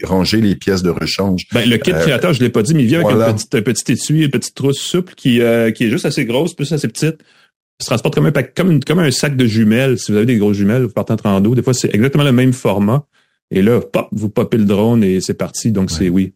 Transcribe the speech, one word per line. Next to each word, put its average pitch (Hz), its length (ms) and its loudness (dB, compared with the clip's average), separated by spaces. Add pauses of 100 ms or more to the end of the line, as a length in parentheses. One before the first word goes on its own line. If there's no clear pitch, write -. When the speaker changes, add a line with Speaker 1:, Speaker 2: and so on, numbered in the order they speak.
Speaker 1:
ranger 95 380 0
les 98 160 2
pièces 95 260 -2
de 90 60 2
rechange. 90 540 -2 (100)
Speaker 2:
Ben, 117 140 0
le 117 100 2
kit - 160 -2
Speaker 1:
Euh, 80 80 -2
Speaker 2:
créateur, 160 320 0
je 120 80 0
l'ai 120 80 2
pas 113 120 0
dit, 127 140 0
mais 143 80 4
il 110 40 2
vient 131 120 2
avec 104 160 2
Speaker 1:
Voilà. 113 160 2
Speaker 2:
un - 20 0
petit, 104 200 -6
un 120 80 0
petit - 320 -4
étui, 151 320 0
une 135 60 2
petite - 220 -6
trousse 139 280 -2
souple 180 340 -4
qui, 120 260 2
euh, 117 300 2
qui 117 140 -2
est 107 40 0
juste 131 160 -2
assez 147 200 -4
grosse, 139 280 -2
plus 143 200 -6
assez 143 160 -2
petite. 156 300 -4 (600)
Ça - 60 -10
se - 60 -10
transporte 135 240 -2
comme 151 100 2
un 156 80 2
pack-, - 200 -6
comme 180 200 0
une, 135 100 2
comme - 160 0
un 156 120 2
sac 143 260 -2
de 127 80 4
jumelles. 113 520 2
Si - 140 -6
vous 104 60 2
avez 107 100 2
des 123 80 2
grosses 104 220 2
jumelles, 107 260 2
vous 104 100 -4
partez 107 200 -2
en 107 100 -2
rando. 104 320 2
Des 117 80 0
fois, 135 100 2
c'est - 220 -2
exactement 139 300 2
le 135 80 2
même 127 180 4
format. 113 540 0 (460)
Et 95 120 2
là, 113 160 4
pop, - 320 -4
vous 104 180 -4
popez 117 280 -2
le 107 80 2
drone 107 380 2
et 92 180 0
c'est 101 120 -4
parti. 98 380 -4
Donc, 95 180 0
Speaker 1:
Ouais. 85 80 -6
Speaker 2:
c'est, 92 120 0
oui. 92 260 0